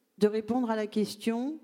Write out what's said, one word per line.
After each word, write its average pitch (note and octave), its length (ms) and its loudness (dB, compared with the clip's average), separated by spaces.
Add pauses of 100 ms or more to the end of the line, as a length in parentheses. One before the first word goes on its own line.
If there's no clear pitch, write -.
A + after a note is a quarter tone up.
(180)
de G3+ 100 6
répondre A3 420 0
à A3 60 0
la G#3+ 100 -2
question : A3+ 760 -2